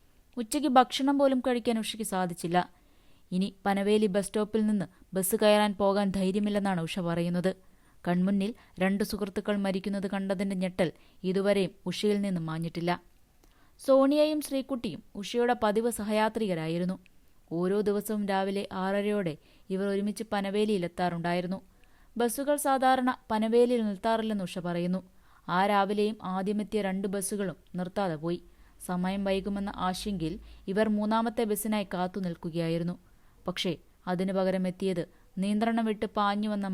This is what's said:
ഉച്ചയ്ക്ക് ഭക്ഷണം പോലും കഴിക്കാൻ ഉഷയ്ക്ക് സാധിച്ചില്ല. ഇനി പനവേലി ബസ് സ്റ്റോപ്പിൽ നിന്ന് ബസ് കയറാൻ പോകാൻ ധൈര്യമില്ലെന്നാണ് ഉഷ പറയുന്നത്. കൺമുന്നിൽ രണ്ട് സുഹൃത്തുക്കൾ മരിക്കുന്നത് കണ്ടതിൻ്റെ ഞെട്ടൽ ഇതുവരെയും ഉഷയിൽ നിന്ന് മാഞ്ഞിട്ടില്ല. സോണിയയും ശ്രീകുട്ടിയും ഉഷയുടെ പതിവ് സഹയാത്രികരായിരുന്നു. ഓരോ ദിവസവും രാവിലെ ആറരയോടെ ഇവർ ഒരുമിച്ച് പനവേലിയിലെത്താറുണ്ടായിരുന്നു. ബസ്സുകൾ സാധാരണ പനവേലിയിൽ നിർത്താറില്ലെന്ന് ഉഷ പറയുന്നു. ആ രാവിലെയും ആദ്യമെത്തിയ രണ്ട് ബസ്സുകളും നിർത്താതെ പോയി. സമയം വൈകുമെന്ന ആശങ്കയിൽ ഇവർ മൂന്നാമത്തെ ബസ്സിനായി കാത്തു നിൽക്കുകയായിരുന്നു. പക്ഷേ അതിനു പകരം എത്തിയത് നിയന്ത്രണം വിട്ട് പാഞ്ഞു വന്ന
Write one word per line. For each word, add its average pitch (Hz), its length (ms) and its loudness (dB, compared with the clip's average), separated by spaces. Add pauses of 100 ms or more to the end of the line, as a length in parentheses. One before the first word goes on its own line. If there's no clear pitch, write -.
(360)
ഉച്ചയ്ക്ക് 269 400 -2
ഭക്ഷണം 269 420 4
പോലും 269 280 4
കഴിക്കാൻ 240 340 2
ഉഷയ്ക്ക് 214 320 -6
സാധിച്ചില്ല. 180 460 0 (760)
ഇനി 185 160 0 (160)
പനവേലി 202 500 4
ബസ് 202 140 0
സ്റ്റോപ്പിൽ 214 400 0
നിന്ന് 208 180 0 (280)
ബസ് 185 260 0
കയറാൻ 208 400 6
പോകാൻ 202 260 2 (100)
ധൈര്യമില്ലെന്നാണ് 196 720 0
ഉഷ 160 120 -6 (100)
പറയുന്നത്. 175 420 0 (540)
കൺമുന്നിൽ 190 460 2 (320)
രണ്ട് 196 280 2
സുഹൃത്തുക്കൾ 202 540 -2
മരിക്കുന്നത് 196 500 -2
കണ്ടതിൻ്റെ 196 480 -2
ഞെട്ടൽ 185 260 0 (340)
ഇതുവരെയും 196 500 2 (180)
ഉഷയിൽ 202 340 0
നിന്ന് 185 240 -2
മാഞ്ഞിട്ടില്ല. 165 440 -4 (880)
സോണിയയും 294 680 4
ശ്രീകുട്ടിയും 262 560 -6 (180)
ഉഷയുടെ 240 420 0
പതിവ് 226 360 2
സഹയാത്രികരായിരുന്നു. 190 1000 0 (540)
ഓരോ 185 280 0 (100)
ദിവസവും 208 420 -2
രാവിലെ 196 340 -2 (200)
ആറരയോടെ 202 500 0 (400)
ഇവർ 190 180 -2
ഒരുമിച്ച് 208 400 -4
പനവേലിയിലെത്താറുണ്ടായിരുന്നു. 180 1300 -2 (560)
ബസ്സുകൾ 269 500 0
സാധാരണ 262 460 4 (180)
പനവേലിയിൽ 226 560 4
നിർത്താറില്ലെന്ന് 214 600 0
ഉഷ - 180 -10
പറയുന്നു. 175 360 -2 (460)
ആ 175 180 2
രാവിലെയും 208 520 2 (160)
ആദ്യമെത്തിയ 208 480 -2
രണ്ട് 196 320 -4
ബസ്സുകളും 196 420 -4 (220)
നിർത്താതെ 180 460 -2
പോയി. 175 160 -2 (460)
സമയം 185 400 -2
വൈകുമെന്ന 196 440 -2 (160)
ആശങ്കയിൽ 185 480 -4 (360)
ഇവർ 190 240 2
മൂന്നാമത്തെ 220 560 0
ബസ്സിനായി 214 420 -2
കാത്തു 185 320 -2
നിൽക്കുകയായിരുന്നു. 170 680 -2 (520)
പക്ഷേ 180 260 -2 (380)
അതിനു 185 280 0
പകരം 190 320 2
എത്തിയത് 185 320 -2 (400)
നിയന്ത്രണം 226 460 0
വിട്ട് 220 180 -2 (100)
പാഞ്ഞു 208 360 0
വന്ന 202 220 -2